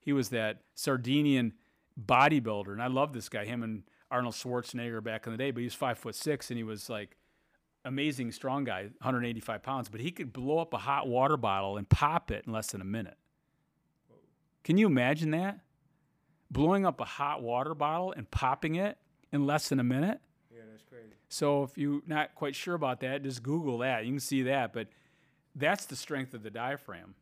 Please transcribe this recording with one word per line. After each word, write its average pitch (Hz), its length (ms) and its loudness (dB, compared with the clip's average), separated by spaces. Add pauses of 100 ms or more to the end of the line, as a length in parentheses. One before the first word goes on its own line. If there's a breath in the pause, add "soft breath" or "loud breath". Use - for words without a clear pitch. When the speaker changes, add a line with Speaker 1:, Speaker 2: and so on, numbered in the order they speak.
Speaker 1:
he 147 120 -2
was 135 160 2
that 110 340 -2 (120)
Sardinian 131 800 2 (460 soft breath)
bodybuilder, 110 720 4
and 107 100 -6
I 123 60 -2
love 135 240 2
this 113 160 -10
guy, 104 160 -6
him 120 180 -6
and 110 200 -6 (280 soft breath)
Arnold 123 240 -2
Schwarzenegger 120 680 -6
back 110 240 -6
in 117 60 -8
the 113 60 -6
day, 139 120 -2
but 120 100 -4
he 120 40 -2
was 117 100 -6
five-foot-six, 131 760 -4
and 120 80 -4
he 117 40 -4
was, 110 260 -10
like, 107 280 -8 (680)
amazing 131 480 -2
strong 139 320 -2
guy, 101 260 -4 (120)
hundred 123 220 0
eighty-five 113 380 -6
pounds, 131 260 -4
but 110 120 -10
he 151 100 -4
could 147 220 -8
blow 135 260 0
up 165 140 -2
a 113 60 -4
hot 135 280 0
water 131 300 4
bottle 98 400 0
and 101 120 -6
pop 156 420 4
it 104 160 -6
in 117 60 -6
less 110 200 -4
than 104 80 -8
a 95 40 -10
minute. 101 340 -6 (920)
Speaker 2:
Whoa. - 80 -20 (460)
Speaker 1:
Can 170 160 6
you 214 80 10
imagine 151 460 4
that? 190 280 -2 (920)
Blowing 180 360 4
up 156 140 0
a 123 40 -2
hot 143 380 -4
water 123 320 0
bottle 160 380 0
and 117 180 -10
popping 147 460 0
it 202 220 -2 (340)
in 143 140 2
less 147 220 2
than 131 120 4
a 123 40 2
minute? 139 360 2 (300)
Speaker 2:
Yeah, 117 200 -20
that's 110 140 -20
crazy. 113 280 -20 (160)
Speaker 1:
So 143 360 2
if 131 120 -10
you're 143 300 0
not 151 280 0
quite 143 200 -4
sure 175 200 -4
about 139 260 0
that, 135 220 -4
just 127 200 -6
Google 139 360 0
that. 120 280 0
You 127 60 0
can 139 80 -2
see 131 240 0
that, 127 280 2
but 110 160 -6 (680 soft breath)
that's 156 320 0
the 139 100 -10
strength 135 360 -6
of 113 100 -12
the 107 80 -10
diaphragm 104 720 -8